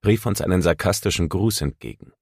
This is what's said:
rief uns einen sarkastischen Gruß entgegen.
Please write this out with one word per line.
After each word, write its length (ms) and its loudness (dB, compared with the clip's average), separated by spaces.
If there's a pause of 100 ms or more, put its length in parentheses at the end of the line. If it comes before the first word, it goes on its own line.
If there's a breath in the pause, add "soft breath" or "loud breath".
rief 180 2
uns 160 -2
einen 220 2
sarkastischen 640 0
Gruß 320 -2
entgegen. 600 -8